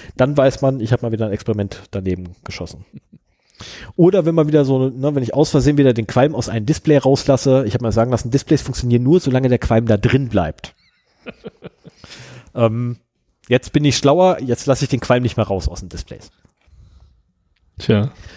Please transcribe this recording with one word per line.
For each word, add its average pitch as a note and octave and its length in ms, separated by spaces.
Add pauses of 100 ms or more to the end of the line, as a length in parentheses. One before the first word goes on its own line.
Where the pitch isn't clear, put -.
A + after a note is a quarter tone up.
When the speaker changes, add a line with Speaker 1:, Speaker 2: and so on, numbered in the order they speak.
(160)
Speaker 1:
dann C3+ 200
weiß C3+ 260
man, C3+ 160
ich A2+ 140
hab A#2+ 100
mal A#2 80
wieder A2 160
ein G2+ 60
Experiment G#2 580
daneben F2+ 540
geschossen. - 400 (1120)
Oder F3+ 300
wenn E3 100
man D#3 100
wieder D3+ 180
so, C3 260
ne, C3 220
wenn C3+ 120
ich A2+ 100
aus D3+ 160
Versehen C#3+ 260
wieder C3+ 160
den A2+ 140
Qualm D3 300
aus A#2+ 120
einem A2 180
Display D3+ 320
rauslasse, C3+ 680
ich G#2+ 80
hab B2 60
mal A#2 100
sagen A2+ 220
lassen, A#2+ 180
Displays C#3 320
funktionieren A#2+ 400
nur, D3 160
solange C3 300
der B2 100
Qualm A2+ 280
da A2 100
drin B2 320
bleibt. F2+ 480 (480)
<laughs> - 100 (1200)
Ähm, A#2 420 (560)
jetzt - 220
bin D3 100
ich C#3 140
schlauer, F3 420
jetzt A#2+ 240
lasse C#3+ 220
ich - 20
den A#2+ 120
Qualm B2 220
nicht A#2 140
mehr G#2+ 100
raus F#2+ 220
aus - 120
den F2+ 100
Displays. - 400 (1500)
Speaker 2:
Tja. G#2+ 340 (260)